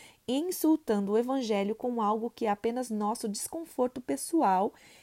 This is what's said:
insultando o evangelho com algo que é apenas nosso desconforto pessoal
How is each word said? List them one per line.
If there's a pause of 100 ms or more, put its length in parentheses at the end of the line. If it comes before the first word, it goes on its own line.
(280)
insultando
o
evangelho
com
algo
que
é
apenas
nosso
desconforto
pessoal (300)